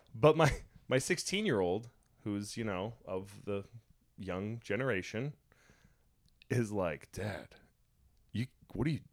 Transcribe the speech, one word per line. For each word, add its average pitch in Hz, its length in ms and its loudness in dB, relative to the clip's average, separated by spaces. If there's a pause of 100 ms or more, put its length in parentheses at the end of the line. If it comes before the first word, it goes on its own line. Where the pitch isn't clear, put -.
(140)
But 151 220 8
my, 156 140 8 (380)
my 131 100 6
sixteen-year-old, 120 920 2 (340)
who's, 101 340 -4
you 117 80 -4
know, 104 300 -4 (120)
of 95 260 -6 (120)
the 101 200 -4 (540)
young 101 440 -4
generation, 117 680 -2 (1160)
is 113 220 0
like, 87 400 -2
"Dad, 90 360 -6 (840)
you, 117 140 -2 (280)
what 113 120 -2
are 165 40 2
you," 131 100 -2 (120)